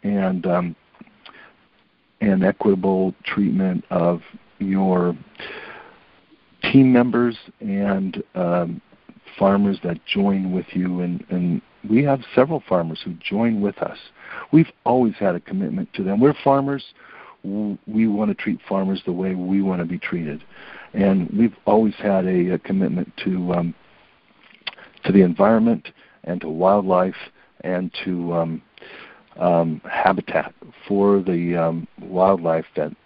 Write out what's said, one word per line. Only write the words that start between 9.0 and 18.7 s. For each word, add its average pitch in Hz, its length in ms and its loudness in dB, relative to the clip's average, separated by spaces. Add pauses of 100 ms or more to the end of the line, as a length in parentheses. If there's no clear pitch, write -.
farmers 98 440 2
that 85 220 -6
join 98 480 0
with 90 200 -4
you. 90 280 -2
And, 87 300 -4
and 87 320 -2 (260)
we 120 160 4
have 135 160 0 (140)
several 143 340 2
farmers 82 340 -2
who 90 120 -10
join 107 460 -2
with 101 180 -2
us. - 180 -6 (560)
We've 160 180 6 (140)
always 120 300 2
had 95 200 0
a 87 60 -6
commitment - 540 -6
to 98 100 -6
them. 98 160 0
We're 143 140 6 (100)
farmers. 139 400 0 (580)
W-, 101 360 -6 (100)
we 110 180 2
wanna 104 280 0
treat - 340 -4
farmers 95 360 -2